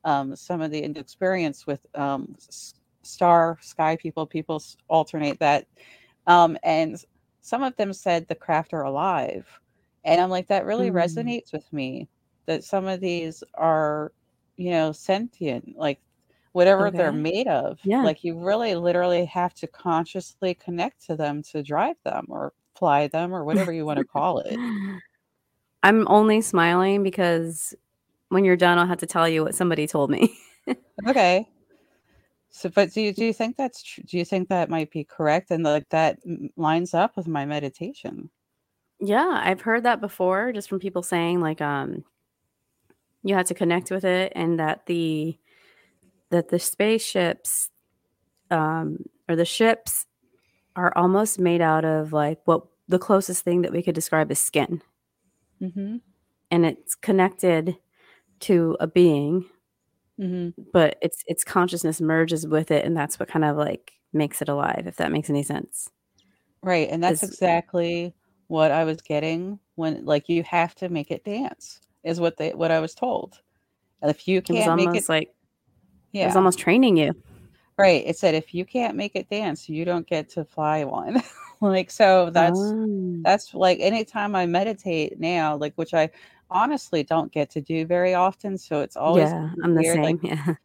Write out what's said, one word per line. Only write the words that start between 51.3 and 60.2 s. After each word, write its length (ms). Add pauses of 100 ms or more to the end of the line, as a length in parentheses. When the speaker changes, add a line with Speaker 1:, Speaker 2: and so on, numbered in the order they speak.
Speaker 2:
made 200
out 240
of, 280
like, 340
what 200 (220)
the 120
closest 440
thing 180
that 100
we 100
could 120
describe 360
is 80
skin. 420 (800)
Speaker 1:
Mm-hmm. 360 (540)
Speaker 2:
And 160
it's 280
connected 840 (640)
to 400
a 60
being, 600 (760)